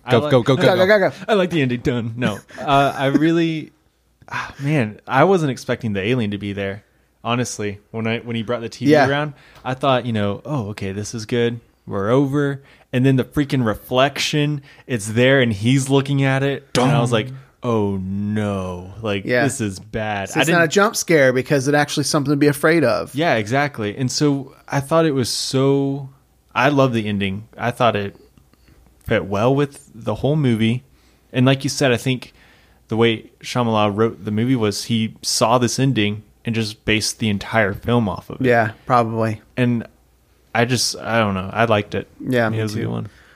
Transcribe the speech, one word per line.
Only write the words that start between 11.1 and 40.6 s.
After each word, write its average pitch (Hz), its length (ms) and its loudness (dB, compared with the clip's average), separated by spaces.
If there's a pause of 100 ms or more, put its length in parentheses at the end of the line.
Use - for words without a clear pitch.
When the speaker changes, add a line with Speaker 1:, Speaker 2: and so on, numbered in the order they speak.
Speaker 1:
is 110 100 -10
good. 120 360 -2 (260)
We're 101 220 -4
over." 139 520 0 (340)
And 127 80 2
then 135 120 4
the 127 80 2
freaking 139 420 -2
reflection, 139 960 0 (240)
it's 104 220 -4
there, 127 340 4
and 120 100 2
he's 127 380 2
looking 139 340 2
at 135 200 0
it, 139 240 -4 (100)
and 247 140 4
I 117 100 4
was 120 80 0
Speaker 2:
Dong. 117 160 2
Speaker 1:
like, - 80 -12 (300)
"Oh 104 340 0
no, 98 1040 -4
like, 101 240 -4
Speaker 3:
Yeah. 120 200 0
Speaker 1:
this 113 160 -4
is 98 180 -4
bad." 107 500 -6
Speaker 3:
So - 100 -4
Speaker 1:
I - 40 2
Speaker 3:
it's 151 80 2
not 175 80 4
a 170 60 4
Speaker 1:
didn't 156 80 -4
Speaker 3:
jump 202 220 2
scare 139 380 4
because 131 340 0
it 143 60 2
actually 147 300 0
something 143 280 -2
to 147 60 2
be 143 100 2
afraid 156 360 2
of. 92 320 -2
Speaker 1:
Yeah, 156 220 0
exactly. 113 600 -2
And 131 140 -2
so 139 420 0 (140)
I 139 120 -2
thought 165 280 2
it 147 60 0
was 131 160 0
so, 139 800 0 (440)
I 123 160 2
love 135 240 2
the 110 140 -2
ending. 101 400 -4 (100)
I 120 140 -4
thought 117 240 2
it 101 200 -4 (920)
fit 101 200 0
well 101 300 0
with 139 400 -4
the 113 200 -6
whole 139 200 -2
movie. 120 480 0 (480)
And 127 140 2
like 135 180 2
you 143 60 -4
said, 135 220 0
I 117 60 2
think 127 360 -4 (560)
the 113 80 -2
way 113 340 2 (100)
Shyamalan 110 540 0
wrote 98 280 0
the 107 80 -4
movie 120 240 0
was 107 300 -2
he 110 360 -2
saw 117 360 2
this 120 220 0
ending 107 440 0 (220)
and 117 80 -4
just 110 320 -6
based 107 340 0
the 113 100 0
entire 101 440 0
film 117 340 0
off - 220 -8
of - 120 -14
it. 131 40 0
Speaker 3:
Yeah, 117 260 4 (140)
probably. 113 560 0 (160)
Speaker 1:
And 120 300 0 (680)
I 120 100 4